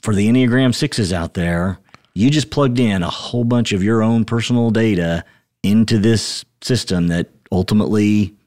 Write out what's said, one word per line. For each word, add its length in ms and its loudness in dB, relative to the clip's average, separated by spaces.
for 140 -2
the 140 2
Enneagram 460 2
sixes 380 -2
out 220 -6
there, 440 -2
you 160 2
just 200 -2
plugged 280 0
in 240 0
a 80 -4
whole 340 -6
bunch 280 0
of 100 0
your 200 2
own 220 2
personal 460 -2
data 540 0
into 340 2
this 460 0
system 480 -2
that 220 -2
ultimately 840 0